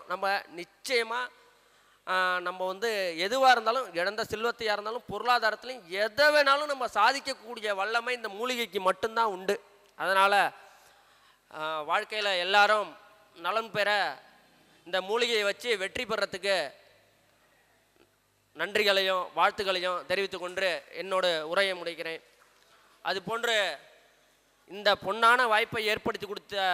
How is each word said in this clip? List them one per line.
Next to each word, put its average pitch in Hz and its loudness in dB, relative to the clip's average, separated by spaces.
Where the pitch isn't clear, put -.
நம்ம 196 -2
நிச்சயமா, 233 -4
ஆ, 180 2
நம்ம 185 -6
வந்து 190 -2
எதுவா 247 4
இருந்தாலும், 233 0
இழந்த 202 -2
செல்வத்தையா 220 -4
இருந்தாலும், 208 -6
பொருளாதாரத்திலையும் 226 -2
எதை 214 2
வேணாலும் 294 4
நம்ம 269 -4
சாதிக்கக்கூடிய 220 0
வல்லமை 233 -2
இந்த 226 -8
மூலிகைக்கு 226 -4
மட்டும்தான் 220 0
உண்டு. 190 -6
அதனால, 190 4
ஆ, 156 -6
வாழ்க்கையில 202 0
எல்லாரும் 202 4
நலன் 202 -4
பெற 196 0
இந்த 180 -2
மூலிகையை 226 0
வச்சு 202 -2
வெற்றி 190 -6
பெறத்துக்கு 196 -2
நன்றிகளையும் 190 2
வாழ்த்துக்களையும் 180 0
தெரிவித்துக் 190 -4
கொண்டு 180 -4
என்னோட 180 0
உரையை 180 -2
முடிக்கிறேன். 165 -8
அது 185 -4
போன்று 214 0
இந்த 202 2
பொன்னான 233 4
வாய்ப்பை 226 0
ஏற்படுத்தி 214 -4
கொடுத்த 196 -10